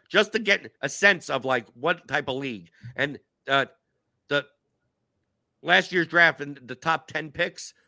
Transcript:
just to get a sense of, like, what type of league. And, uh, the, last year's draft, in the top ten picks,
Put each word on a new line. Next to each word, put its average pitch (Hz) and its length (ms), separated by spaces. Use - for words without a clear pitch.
just 208 220
to 269 60
get 196 340
a 139 60
sense 190 420
of, 131 160
like, 123 260
what 160 360
type 139 200
of 131 80
league. 120 340
And, 139 240
uh, 139 180
the, 143 160
last 180 300
year's 175 140
draft, 170 340
in 143 220
the 123 120
top 160 340
ten 151 220
picks, - 440